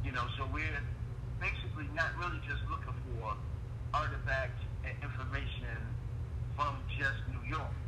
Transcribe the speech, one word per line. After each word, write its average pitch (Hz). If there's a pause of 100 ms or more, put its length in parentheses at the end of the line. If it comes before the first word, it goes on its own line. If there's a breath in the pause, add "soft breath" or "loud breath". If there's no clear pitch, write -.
You 123
know, - (100)
so 170
we're 156 (560)
basically -
not 160
really 175
just - (100)
looking - (240)
for - (640)
artifacts 135 (240)
and - (100)
information - (800)
from 143 (160)
just -
New -
York 151 (160)